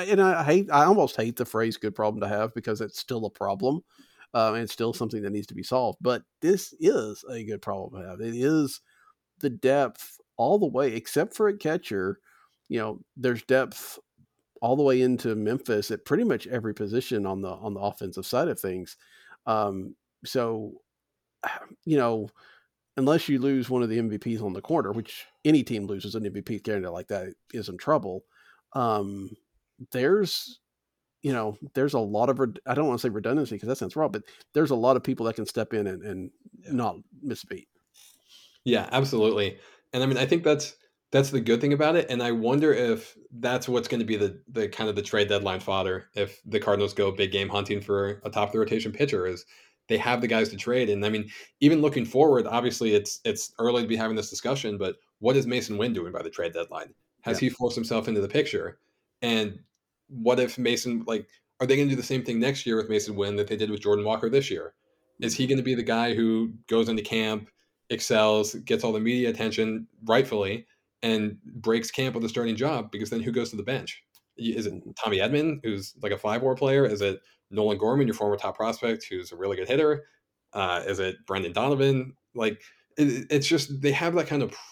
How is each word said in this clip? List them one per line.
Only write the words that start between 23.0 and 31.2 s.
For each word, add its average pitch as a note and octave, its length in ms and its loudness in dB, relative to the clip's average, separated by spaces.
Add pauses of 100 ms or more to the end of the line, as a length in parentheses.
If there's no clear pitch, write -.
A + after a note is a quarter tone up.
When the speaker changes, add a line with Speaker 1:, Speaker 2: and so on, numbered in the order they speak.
Speaker 1:
you C#3 100 2
lose C3 300 2
one B2 140 2
of A2+ 60 0
the A2+ 100 0
M A2+ 100 0
V G#2 100 -4
Ps A2+ 220 -4
on G2+ 120 -4
the G2 80 -8
corner, C3+ 320 0
which - 320 -8 (200)
any D3+ 180 6
team G#2 240 -4
loses G2+ 280 -6
an G#2+ 100 -4
M G2 80 -6
V G2+ 80 -8
P G#2 180 -6
candidate G2 340 -4
like F2+ 160 -10
that F#2 240 -6 (200)
is A2 160 -8
in F2+ 80 -10
trouble. G2 480 -2 (480)
Um, G#2 640 -2 (540)
there's, F3+ 680 0 (640)